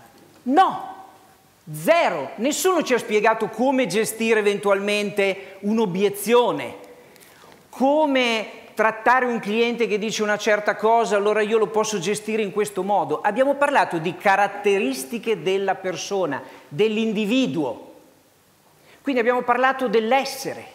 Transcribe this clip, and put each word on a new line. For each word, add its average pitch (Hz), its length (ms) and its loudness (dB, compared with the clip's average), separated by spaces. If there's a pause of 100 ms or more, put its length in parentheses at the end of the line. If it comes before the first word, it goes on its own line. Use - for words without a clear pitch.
(440)
No, 302 520 2 (760)
zero. 180 680 0
Nessuno 302 440 0
ci 240 140 0
ha - 20 2
spiegato 214 520 0
come 262 360 0
gestire 220 540 0
eventualmente 202 1200 -2
un'obiezione, 202 1160 0 (920)
come 262 800 2 (260)
trattare 220 540 2
un 240 120 -2
cliente 226 460 0
che 202 140 -2
dice 214 240 -4
una 208 140 0
certa 208 380 0
cosa, 220 400 2
allora 208 260 2
io 214 180 2
lo 208 80 2
posso 214 320 -2
gestire 214 420 -2
in 196 100 -2
questo 208 300 -4
modo. 170 400 -2
Abbiamo 262 320 2
parlato 262 460 2
di 170 160 -4
caratteristiche 202 1300 0
della 190 320 0
persona, 175 640 -4 (260)
dell'individuo. 208 1300 -2 (1080)
Quindi 254 180 0
abbiamo 247 220 2
parlato 254 440 2
dell'essere. 220 880 0